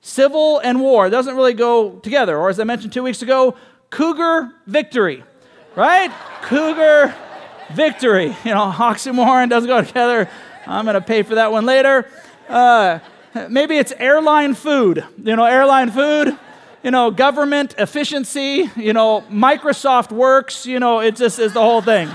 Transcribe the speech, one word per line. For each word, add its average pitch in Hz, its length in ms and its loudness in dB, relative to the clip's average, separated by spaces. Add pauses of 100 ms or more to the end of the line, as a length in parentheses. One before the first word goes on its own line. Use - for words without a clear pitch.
Civil 302 600 0
and 247 200 0
war 233 300 2
doesn't 254 240 -2
really 254 200 2
go 226 440 0
together. 208 400 -2
Or 175 100 0
as 190 120 -4
I 220 40 -2
mentioned 220 280 -6
two 254 100 -6
weeks 254 200 -6
ago, 262 340 0 (340)
cougar 330 640 -2 (140)
victory, 202 580 -2 (500)
right? 330 380 2 (300)
Cougar 302 720 2 (580)
victory. 214 720 0
You 226 100 -4
know, 196 220 -2
oxymoron 247 720 0
doesn't 240 200 0
go 247 140 2
together. 240 460 -2 (380)
I'm 202 180 -6
gonna 202 160 -2
pay 214 220 -2
for 220 120 -4
that 220 160 2
one 220 160 -2
later. 269 420 2 (400)
Uh, 226 520 4 (480)
maybe 294 280 0
it's 269 220 0
airline 294 560 2
food. 226 500 0 (180)
You 220 140 -2
know, 233 80 2
airline 262 460 4
food, 294 480 0 (440)
you 254 100 -4
know, 240 180 2
government 285 680 0
efficiency, 277 1000 -4
you 214 160 -2
know, 220 380 2
Microsoft 254 840 0
Works, 262 540 0
you 254 120 -4
know, 233 220 0
it 220 160 -2
just 233 220 -2
is 220 140 -2
the 226 100 0
whole 226 200 2
thing. 185 320 0